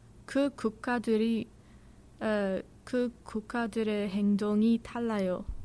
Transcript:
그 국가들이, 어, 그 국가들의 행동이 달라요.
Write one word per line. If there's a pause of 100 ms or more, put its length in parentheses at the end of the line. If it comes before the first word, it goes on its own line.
(260)
그
국가들이, (720)
어, (240)
그 (100)
국가들의
행동이
달라요. (200)